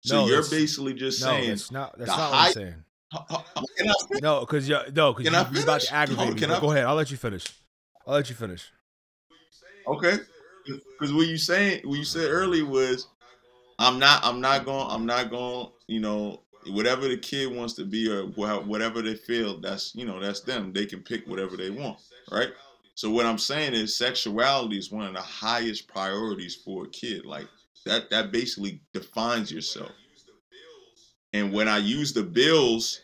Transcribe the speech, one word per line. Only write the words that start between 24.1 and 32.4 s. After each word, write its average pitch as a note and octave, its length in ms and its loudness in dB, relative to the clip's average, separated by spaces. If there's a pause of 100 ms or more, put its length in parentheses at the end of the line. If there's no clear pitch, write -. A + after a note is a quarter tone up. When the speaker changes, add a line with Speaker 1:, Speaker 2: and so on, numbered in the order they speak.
Speaker 1:
is F2+ 140 -10
one G#2+ 140 -8
of F#2 80 -10
the F#2 60 -8
highest A2+ 680 -4
priorities G2 680 -4
for F#2+ 300 -10
a - 40 -14
kid. - 380 -10
Like, D2+ 220 -12 (360)
that, A2+ 260 -2
that G#2 220 0
basically G2+ 480 -4 (120)
defines A2+ 580 -4
yourself. - 400 -8 (1400)
And G#2 200 0
when G#2+ 160 2
I G#2+ 100 4
use C#3 340 0
the A2 100 0
bills A#2+ 800 4